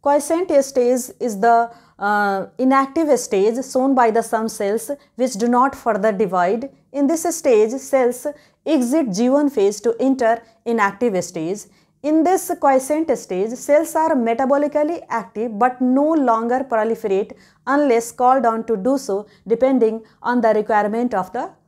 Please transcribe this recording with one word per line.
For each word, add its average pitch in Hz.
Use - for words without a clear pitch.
Quiescent 330
stage 247
is 214
the, 233
uh, 202
inactive 269
stage 214
shown 269
by 233
the 220
some 220
cells 220
which 254
do 240
not 247
further 214
divide. 196
In 285
this 320
stage, 226
cells 262
exit 269
G 220
one 294
phase 208
to 233
enter 254
inactive 214
stage. 175
In 311
this 370
quiescent 277
stage, 220
cells 311
are 320
metabolically 294
active 214
but 254
no 262
longer 240
proliferate 214
unless 254
called 254
on 226
to 226
do 247
so, 208
depending 226
on 240
the 220
requirement 214
of 185
the 294